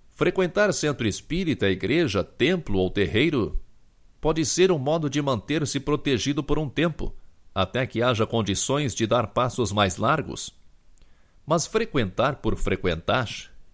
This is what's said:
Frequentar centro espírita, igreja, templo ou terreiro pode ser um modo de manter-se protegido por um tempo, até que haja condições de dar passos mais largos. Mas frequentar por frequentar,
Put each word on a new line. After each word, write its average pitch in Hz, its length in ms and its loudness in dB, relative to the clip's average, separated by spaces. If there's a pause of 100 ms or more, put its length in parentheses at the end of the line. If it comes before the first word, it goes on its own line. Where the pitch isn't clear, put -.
(120)
Frequentar 180 640 0
centro 139 320 -2
espírita, 123 640 0
igreja, 98 540 0
templo 143 560 0
ou 92 100 2
terreiro 107 720 0 (600)
pode 160 240 0
ser 185 260 4
um 170 60 2
modo 147 320 -2
de 143 120 -2
manter-se 139 560 -2
protegido 143 640 0
por 143 160 0
um 156 120 -2
tempo, - 440 -2 (400)
até 110 320 0
que 110 160 -2
haja 113 240 2
condições 113 680 0
de 113 100 0
dar 117 220 2
passos 120 460 -2
mais 101 240 2
largos. 107 580 -2 (880)
Mas 160 220 0
frequentar 139 720 0
por 190 180 0
frequentar, 98 720 0 (440)